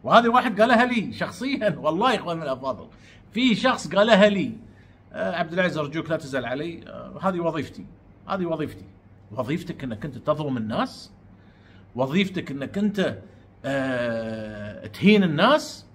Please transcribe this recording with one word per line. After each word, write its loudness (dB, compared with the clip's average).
وهذه 6
واحد 2
قالها 6
لي -2
شخصيا، -4
<laughs> -12
والله 2
يا 2
إخواننا -6
الأفاضل. -6
في 4
شخص 0
قالها 8
لي، 0
"آه، -4
عبد -4
العزيز 0
أرجوك -4
لا 0
تزعل -6
علي، -6
آه، -14
هذه 0
وظيفتي، -4
هذه -2
وظيفتي." -4
وظيفتك -6
إنك -8
أنت -10
تظلم -2
الناس؟ -6
وظيفتك 0
إنك -6
أنت، 0
آه، -4
تهين 6
الناس؟ 2